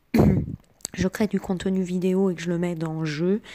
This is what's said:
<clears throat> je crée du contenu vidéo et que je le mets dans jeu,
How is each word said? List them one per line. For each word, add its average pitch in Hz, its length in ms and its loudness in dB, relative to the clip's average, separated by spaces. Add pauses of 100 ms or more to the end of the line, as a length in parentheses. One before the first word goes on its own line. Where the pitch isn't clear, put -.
(140)
<clears throat> 220 40 4 (760)
je 180 140 0
crée 214 180 -2
du 190 140 -2
contenu 190 420 -2
vidéo 185 460 2
et 180 60 0
que 160 80 -10
je 175 80 -4
le 170 80 0
mets 175 160 -2
dans 160 320 -4
jeu, 175 340 0 (140)